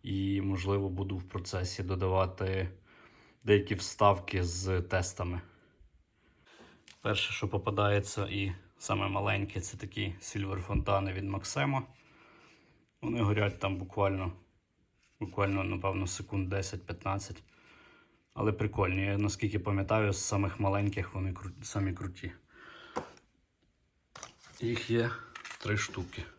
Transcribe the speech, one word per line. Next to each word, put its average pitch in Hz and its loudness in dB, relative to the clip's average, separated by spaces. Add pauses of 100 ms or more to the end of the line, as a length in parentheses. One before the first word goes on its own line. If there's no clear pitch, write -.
І, 98 2
можливо, 98 2
буду 95 -2
в 90 -6
процесі 90 -4
додавати 92 0 (760)
деякі 104 6
вставки 95 4
з 90 0
тестами. 87 -2 (1600)
Перше, - 0
що - -2
попадається, 101 2
і 98 0 (240)
саме 98 0
маленьке, 98 0
це - -8
такі 92 -4
сільвер-фонтани 98 0
від 95 -4
Максима. 131 -2 (1160)
Вони 117 0
горять 101 4
там 98 0
буквально, 92 0 (880)
буквально, 98 0
напевно, 95 0
секунд 92 -2
десять-п'ятнадцять. 98 -4 (880)
Але 107 2
прикольні. 95 0
Я, 101 2
наскільки 104 0
пам'ятаю, 101 2
з - -2
самих 98 0
маленьких 101 2
вони 95 -2
кру-, 92 -10
самі 98 0
круті. 90 -8 (2250)
Їх 117 -2
є 117 4 (500)
три 107 0
штуки. - -6 (160)